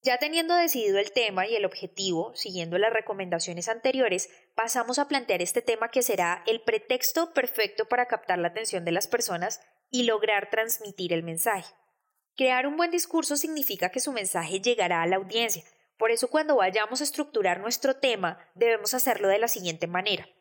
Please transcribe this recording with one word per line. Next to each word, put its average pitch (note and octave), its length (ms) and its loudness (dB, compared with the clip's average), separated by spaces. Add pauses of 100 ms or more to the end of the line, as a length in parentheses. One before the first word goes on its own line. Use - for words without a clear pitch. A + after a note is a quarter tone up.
Ya B3 180 2
teniendo E4 360 0
decidido A#3+ 440 2
el G#3 140 -2
tema G3+ 340 0
y A3+ 100 0
el G3+ 80 0
objetivo, F#3 680 -4
siguiendo F3 440 -4
las A3 140 4
recomendaciones F#3 760 -4
anteriores, A#3 640 0 (240)
pasamos A#3 440 -2
a C#4+ 100 0
plantear A3+ 340 0
este G#3 180 0
tema A3+ 300 0
que B3+ 120 2
será F3+ 440 0
el A3+ 160 0
pretexto B3+ 720 0
perfecto A3 520 0
para B3 200 2
captar G3 320 -2
la E3+ 100 0
atención F#3+ 360 -4
de E3+ 80 0
las F#3 160 0
personas G#3 520 -2 (300)
y B3 140 2
lograr G#3+ 460 2
transmitir G#3+ 640 -2
el E3 120 0
mensaje. E3+ 500 -4 (640)
Crear B3+ 320 2
un D4 80 -4
buen E4+ 160 2
discurso E4 440 0
significa C#4+ 540 -2
que - 80 -4
su C#4 140 -4
mensaje F#3+ 480 -4
llegará F#3 420 2
a E3+ 40 2
la F#3 100 4
audiencia. G3+ 480 -2 (340)
Por A3 140 4
eso, A#3+ 180 0
cuando D4+ 240 2
vayamos G#3+ 460 2
a D4+ 40 -2
estructurar A3 540 0
nuestro A#3+ 380 0
tema, G3+ 420 0 (160)
debemos A3+ 400 2
hacerlo A3 320 2
de G3 140 4
la A3+ 80 0
siguiente E3+ 400 -4
manera F#3 400 -2 (120)